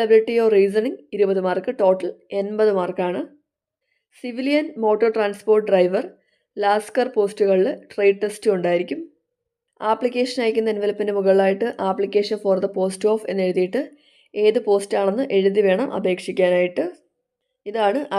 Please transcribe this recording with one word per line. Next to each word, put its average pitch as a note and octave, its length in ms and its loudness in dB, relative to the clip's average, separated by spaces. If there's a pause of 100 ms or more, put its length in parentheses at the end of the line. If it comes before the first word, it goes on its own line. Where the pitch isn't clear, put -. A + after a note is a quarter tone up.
ability A3 380 4
or A3 120 4
reasoning G#3 400 2 (200)
ഇരുപത് G3 300 0
മാർക്ക്, F#3 260 -2 (100)
ടോട്ടൽ F#3+ 280 2 (300)
എൺപത് G#3+ 400 0
മാർക്കാണ്. F3+ 420 -4 (1000)
സിവിലിയൻ C4+ 460 -2 (180)
മോട്ടോർ G#3+ 340 2
ട്രാൻസ്പോർട്ട് G#3 520 0
ഡ്രൈവർ, F#3+ 340 2 (600)
ലാസ്കർ G#3+ 520 0
പോസ്റ്റുകളിൽ G3 540 2 (220)
ട്രേഡ് G3 320 2
ടെസ്റ്റും G#3 340 -2
ഉണ്ടായിരിക്കും. F3 420 -2 (920)
ആപ്ലിക്കേഷൻ B3 520 -2
അയക്കുന്ന A3 320 0
envelope-ിൻ്റെ G#3 440 -2
മുകളിലായിട്ട് G3 500 2 (200)
application G3+ 540 -2
for G3 120 2 (100)
the F#3+ 120 -4
post F#3+ 260 -4 (100)
of A3 80 -2 (100)
എന്ന് F#3+ 160 -2
എഴുതിയിട്ട് F#3 340 -2 (520)
ഏത് G#3+ 340 2
പോസ്റ്റാണെന്ന് G3+ 580 0 (120)
എഴുതി G3 320 2
വേണം G3+ 280 0
അപേക്ഷിക്കാനായിട്ട്. F#3 880 0 (880)
ഇതാണ് G#3+ 280 0 (200)